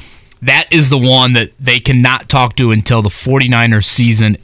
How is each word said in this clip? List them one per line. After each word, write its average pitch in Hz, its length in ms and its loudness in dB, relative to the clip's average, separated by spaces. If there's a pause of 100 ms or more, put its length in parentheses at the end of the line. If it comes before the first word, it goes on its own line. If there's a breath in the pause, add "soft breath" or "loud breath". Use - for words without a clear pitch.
(420 loud breath)
that 135 280 0
is 151 200 2
the 139 80 0
one 127 340 2
that 113 260 -2
they 123 220 -2
cannot 127 480 0
talk 127 280 0
to 120 140 0
until 110 300 0
the 104 80 0
forty-niners 117 760 0
season 110 580 0